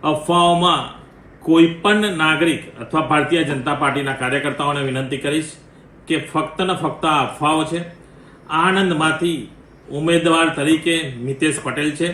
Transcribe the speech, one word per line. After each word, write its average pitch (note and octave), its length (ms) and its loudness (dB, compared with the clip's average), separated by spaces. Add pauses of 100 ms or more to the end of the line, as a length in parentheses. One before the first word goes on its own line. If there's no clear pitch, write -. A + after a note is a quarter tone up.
અફવાઓમાં F3 800 2 (560)
કોઈ E3 280 6
પણ G3+ 500 0
નાગરિક D#3 440 2 (180)
અથવા D#3 220 -2
ભારતીય D3+ 420 2
જનતા C#3 320 -4
પાર્ટીના C3+ 380 -2
કાર્યકર્તાઓને C#3 680 -2
વિનંતી C3 360 -4
કરીશ D3+ 340 -4 (560)
કે D#3 120 0
ફક્ત - 420 -6
ને F#3 140 0
ફક્ત - 300 -6
આ D3+ 180 2
અફવાઓ D3+ 400 0
છે. E3 180 -4 (680)
આણંદમાંથી E3 920 0 (520)
ઉમેદવાર E3 580 2
તરીકે D#3 460 2 (220)
મિતેશ C3+ 460 -2
પટેલ D3 280 -2
છે E3+ 220 -2